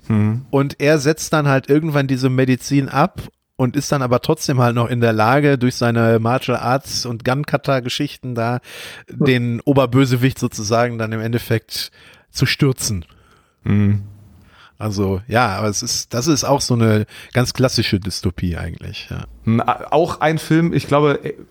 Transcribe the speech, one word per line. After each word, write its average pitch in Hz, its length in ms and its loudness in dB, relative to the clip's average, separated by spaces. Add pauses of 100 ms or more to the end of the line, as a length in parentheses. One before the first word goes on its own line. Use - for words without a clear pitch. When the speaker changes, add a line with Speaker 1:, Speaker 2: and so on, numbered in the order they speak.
Speaker 1:
Hm. 110 420 0
Speaker 2:
und 139 320 0
er 151 160 4
setzt 151 360 -2
dann 151 140 2
halt 135 220 2
irgendwann 147 380 2
diese 131 220 0
Medizin 127 600 0
ab 147 320 -2 (340)
und 127 200 0
ist - 160 -4
dann 143 100 0
aber 123 200 0
trotzdem 156 380 0
halt 120 160 2
noch 120 140 0
in 120 120 -2
der 113 120 4
Lage, 135 440 4
durch 123 180 0
seine 117 440 2
Martial 120 380 -2
Arts - 480 -4
und 117 200 -8
Gun-Kata-Geschichten 135 1120 -2
da 120 240 -2 (500)
Speaker 3:
Hm. - 160 -2
Speaker 2:
den 120 360 2
Oberbösewicht 131 800 2
sozusagen 117 580 0
dann 110 140 -4
im 110 100 -4
Endeffekt - 680 -4 (400)
zu - 140 0
stürzen. 113 600 0 (580)
Speaker 1:
Mhm. 101 400 2 (760)
Speaker 2:
Also, 98 480 -2
ja, 113 300 0
aber 104 100 -2
es 104 160 -2
ist, - 320 -6
das 120 100 -2
ist 156 180 2
auch 143 180 2
so - 120 -2
eine 110 320 4 (280)
ganz 123 200 0
klassische 123 460 0
Dystopie 87 580 -4
eigentlich, 85 540 -10
ja. 87 140 -8 (180)
Speaker 1:
Hm, 113 180 2
a-, - 300 -2
auch 160 300 0
ein 160 180 2
Film, 165 340 2
ich - 140 -2
glaube, 147 360 2
ä-, - 100 -6 (180)